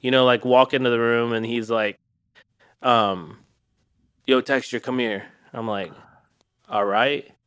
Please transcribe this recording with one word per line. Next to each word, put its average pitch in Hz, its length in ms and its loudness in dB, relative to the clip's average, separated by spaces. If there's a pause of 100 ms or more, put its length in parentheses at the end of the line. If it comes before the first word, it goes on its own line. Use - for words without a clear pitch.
You 127 120 0
know, 131 120 6
like, 123 200 4
walk 127 280 4
into 131 180 0
the 117 100 0
room 117 320 0
and 113 120 -4
he's 113 260 -6
like, 107 280 -2 (840)
um, 98 560 0 (880)
"Yo, 127 140 4
Texture, 127 400 -4
come 127 200 -6
here." 104 240 -4 (280)
I'm 117 140 -10
like, 98 260 -6 (760)
"All 104 160 -2
right 120 440 -2 (180)